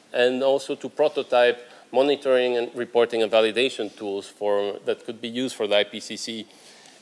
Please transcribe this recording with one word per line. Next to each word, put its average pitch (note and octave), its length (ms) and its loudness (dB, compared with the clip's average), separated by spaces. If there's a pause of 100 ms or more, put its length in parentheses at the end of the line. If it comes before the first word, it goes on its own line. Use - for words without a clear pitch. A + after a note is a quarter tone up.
(120)
and B2+ 300 2
also C3+ 320 0
to C3+ 160 -10
prototype B2 680 2 (320)
monitoring B2+ 680 2
and A#2 160 -2
reporting A#2 480 0
and G#2 100 0
validation A2+ 640 0
tools G2+ 320 -6
for, G2+ 580 -2
that A2 200 -4
could A#2 160 -12
be A#2+ 60 -8
used A#2+ 280 -4
for A2 120 -4
the G2+ 80 2
I G#2 80 4
P G#2 160 -6
C G#2+ 180 -12
C, A2 300 -10 (540)